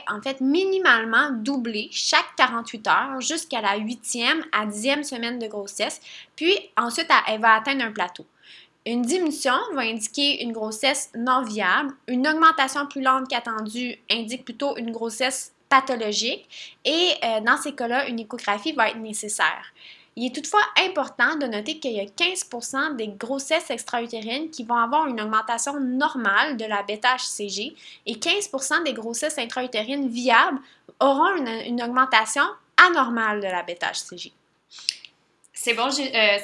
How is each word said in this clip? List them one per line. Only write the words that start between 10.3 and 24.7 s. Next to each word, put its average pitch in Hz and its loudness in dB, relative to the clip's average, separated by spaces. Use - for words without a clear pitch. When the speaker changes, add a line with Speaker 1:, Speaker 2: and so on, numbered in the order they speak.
Speaker 1:
une 233 -4
grossesse 220 -2
non 254 0
viable. 214 0
Une 254 0
augmentation 302 4
plus 285 -8
lente 262 2
qu'attendue 233 -4
indique 226 -4
plutôt 277 -4
une 233 -6
grossesse 233 -4
pathologique. 240 0
Et, 330 2
euh, 226 0
dans 233 4
ces 294 -4
cas-là, 247 -2
une 233 -6
échographie 214 -4
va 233 2
être 226 -6
nécessaire. 208 -2
Il 240 -4
est 247 -4
toutefois 403 2
important 269 0
de 285 -2
noter 226 -4
qu'il 262 -4
y 214 -4
a 202 -4
quinze 359 -2
pour 240 -12
cent 277 -4
des 226 -6
grossesses 269 -4
extra-utérines 233 -6
qui 285 -12
vont 233 -2